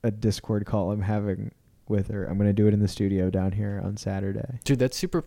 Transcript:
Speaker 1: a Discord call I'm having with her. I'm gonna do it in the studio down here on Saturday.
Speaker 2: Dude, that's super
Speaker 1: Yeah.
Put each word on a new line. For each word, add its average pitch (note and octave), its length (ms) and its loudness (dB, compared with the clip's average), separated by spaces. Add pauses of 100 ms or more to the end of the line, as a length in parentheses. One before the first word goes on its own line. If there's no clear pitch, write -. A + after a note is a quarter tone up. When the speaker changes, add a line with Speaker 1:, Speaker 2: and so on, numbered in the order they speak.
Speaker 1:
a A#2 80 2
Discord G#2+ 540 0
call G2 260 0
I'm G#2 100 -2
having G#2 500 -2 (380)
with G2+ 200 0
her. G2+ 160 -4
I'm F#2+ 120 -2
gonna G2+ 160 4
do G#2 140 4
it G#2 60 6
in G#2 60 4
the G#2 80 4
studio F#2+ 420 0
down F#2+ 220 0
here G2+ 320 -4
on G2+ 140 -6
Saturday. G2 680 -6
Speaker 2:
Dude, C3+ 160 0
that's C3 180 0
super F#3 200 -2
Speaker 1:
Yeah. D#3 100 -2